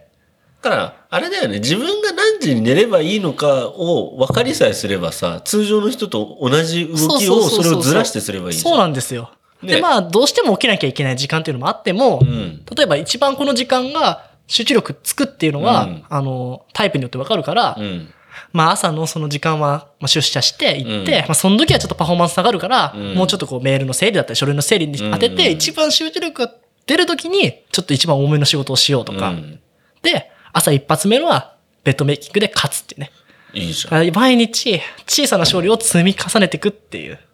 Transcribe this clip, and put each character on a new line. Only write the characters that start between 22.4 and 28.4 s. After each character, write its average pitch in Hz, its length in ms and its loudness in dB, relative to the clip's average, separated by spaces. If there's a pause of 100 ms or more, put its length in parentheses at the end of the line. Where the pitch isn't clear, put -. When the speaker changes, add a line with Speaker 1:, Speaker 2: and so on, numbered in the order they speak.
Speaker 2:
が 233 100 2
る 190 60 0
か 180 100 -6
ら、 220 280 0
Speaker 1:
う - 20 -14
ん。 202 160 -6
Speaker 2:
も 185 100 2
う - 20 0
ち 185 80 2
ょ - 20 -4
っ 180 40 -4
と 147 60 -6
こ 127 120 -6
う 123 40 -10
メ 135 140 2
ー - 20 2
ル 135 80 -4
の 131 60 -4
整 180 140 0
理 226 60 2
だ 170 100 2
っ - 20 0
た - 80 -10
り 113 40 -4
書 135 100 0
類 143 80 0
の 143 80 0
整 208 160 2
理 156 100 -2
に 143 100 -6
当 104 200 -2
て 233 100 2
て、 - 60 -8
Speaker 1:
う - 20 -8
ん - 40 0
う - 40 4
ん。 233 80 2
Speaker 2:
一 160 200 -2
番 311 180 0
集 320 200 -2
中 349 100 -6
力 320 260 -4
が - 80 -10 (320)
出 285 100 2
る 349 100 2
時 330 220 -4
に、 349 420 0
ち - 80 -2
ょ 180 40 -2
っ - 20 -4
と 147 100 0
一 135 120 2
番 139 160 4
多 139 60 2
め 151 100 4
の 147 60 2